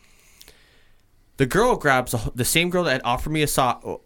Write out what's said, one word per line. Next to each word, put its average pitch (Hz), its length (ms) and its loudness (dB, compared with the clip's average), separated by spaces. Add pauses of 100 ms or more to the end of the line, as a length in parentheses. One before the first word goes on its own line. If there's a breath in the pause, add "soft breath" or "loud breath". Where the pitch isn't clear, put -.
(1400 soft breath)
the 135 80 2
girl 208 300 2
grabs 127 380 0
a, 117 220 -4
the 123 100 -2
same 170 240 2
girl 180 160 0
that 151 80 0
had 131 100 -2
offered 127 280 -2
me 156 120 0
a 143 40 0
so-, 123 580 -2